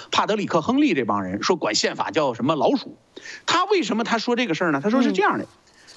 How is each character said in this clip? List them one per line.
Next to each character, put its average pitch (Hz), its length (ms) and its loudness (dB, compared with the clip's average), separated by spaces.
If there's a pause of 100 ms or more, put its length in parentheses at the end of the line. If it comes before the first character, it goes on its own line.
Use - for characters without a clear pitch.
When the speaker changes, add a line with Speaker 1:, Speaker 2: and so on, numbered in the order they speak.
(100)
Speaker 1:
帕 - 160 0
德 190 80 0
里 196 120 -2
克· 175 160 2
亨 262 180 2
利 277 140 4
这 131 100 0
帮 101 180 0
人， 95 200 -6
说 190 120 2
管 - 200 -2
宪 175 220 0
法 - 140 -4
叫 143 220 0
什 - 140 -4
么 156 100 2
老 226 180 2
鼠。 - 220 -6 (480)
他 359 220 0
为 381 160 2
什 214 160 -2
么 233 60 0
他 214 120 -2
说 240 180 0
这 240 120 0
个 165 80 0
事 165 100 -2
儿 165 80 2
呢？ 139 100 0
他 202 60 0
说 247 140 4
是 285 100 2
这 - 100 0
样 381 160 2
的， 294 60 -6
Speaker 2:
嗯。 - 40 -16 (480)